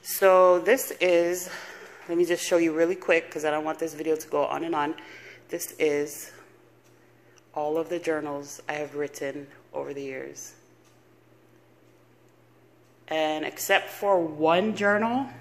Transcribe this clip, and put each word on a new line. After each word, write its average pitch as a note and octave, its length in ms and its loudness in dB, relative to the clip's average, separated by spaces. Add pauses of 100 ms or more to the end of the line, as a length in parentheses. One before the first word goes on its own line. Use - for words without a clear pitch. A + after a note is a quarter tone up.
So F#3 600 6
this G#3+ 300 2 (120)
is, F3+ 480 2 (580)
let E3+ 80 -2
me F3 80 4
just E3+ 180 0
show F3+ 140 2
you E3 160 4
really E3 220 2
quick, E3 360 0
'cause D3+ 140 -8
I D#3 60 0
don't D3+ 120 -2
want D#3 160 -4
this D#3+ 140 -4
video D#3 240 -2
to D#3 120 -10
go D3 180 0
on C#3+ 180 -4
and E3+ 100 -4
on. D3 200 -2 (560)
This - 280 -8
is D3 540 -2 (1200)
all D3+ 220 -2
of D#3 140 -2
the E3+ 80 -4
journals D3 680 -6
I D3+ 60 -6
have D3 220 -8
written C#3+ 540 -8 (260)
over C#3+ 180 -8
the C#3 80 -10
years. C3+ 540 -12 (2500)
And D#3 360 -2
except - 460 0
for G3+ 280 2
one E3 560 2
journal A3 520 0 (140)